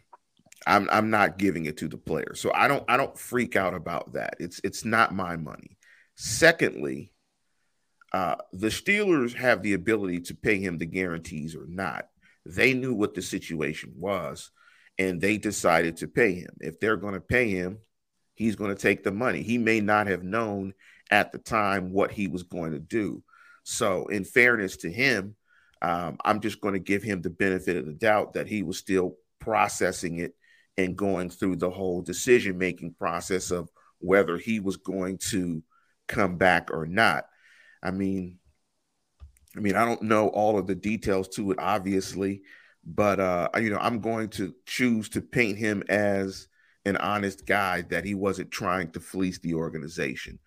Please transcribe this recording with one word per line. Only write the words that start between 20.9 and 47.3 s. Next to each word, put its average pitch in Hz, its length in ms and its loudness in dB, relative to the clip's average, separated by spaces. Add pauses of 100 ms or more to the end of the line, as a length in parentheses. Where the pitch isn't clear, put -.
at 101 220 4
the - 60 -10
time 98 520 0
what 98 200 2
he 104 180 -4
was 87 140 -6
going 82 300 -6
to 73 60 -6
do. 90 440 -4 (400)
So 95 460 -2
in 95 160 -2
fairness 120 540 4
to 82 120 -6
him, 107 460 -2 (440)
um, 85 420 -2
I'm 104 180 2
just 104 200 -6
gonna 98 200 -2
give 98 220 0
him 98 200 -4
the 87 80 -4
benefit 92 480 0
of 71 80 -4
the 76 80 -10
doubt 107 400 2
that 76 120 -4
he 104 160 -4
was 85 140 -4
still 92 400 0 (220)
processing 95 800 0
it - 160 -6 (440)
and 92 180 2
going 92 320 0
through 92 280 -2
the 90 140 0
whole 92 300 -4
decision-making 90 920 2
process 90 560 -2
of 87 180 -4 (300)
whether 87 400 4
he 110 220 -2
was 92 160 -4
going 92 420 -6
to 87 440 -2 (460)
come 90 300 0
back 87 340 4
or 80 140 -4
not. 92 400 2 (560)
I 92 80 -4
mean, 95 480 -4 (1160)
I 101 40 -8
mean, 101 140 2
I 110 100 4
don't 113 180 0
know 110 260 4
all 104 300 2
of 92 80 0
the 98 80 0
details 95 560 0
to 101 200 -2
it, - 80 0
obviously, 95 840 -2 (420)
but, 95 360 2
uh, 90 360 2
you 113 120 2
know, 101 100 0
I'm 117 220 0
going 110 300 -2
to 92 240 -6 (100)
choose 117 460 0
to 104 100 -2
paint 104 380 0
him 107 300 0
as 98 600 0 (380)
an 98 100 2
honest 101 500 -2